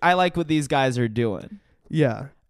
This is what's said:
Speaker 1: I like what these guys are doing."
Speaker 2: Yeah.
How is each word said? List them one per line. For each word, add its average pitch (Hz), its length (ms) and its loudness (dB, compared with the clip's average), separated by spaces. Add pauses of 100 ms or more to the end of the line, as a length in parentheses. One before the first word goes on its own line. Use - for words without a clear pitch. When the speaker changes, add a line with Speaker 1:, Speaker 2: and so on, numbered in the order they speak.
Speaker 1:
I 175 120 4
like 180 220 2
what 165 120 -2
these 151 200 0
guys 135 300 0
are 120 100 2
doing." 113 520 -4 (280)
Speaker 2:
Yeah. 135 380 0 (240)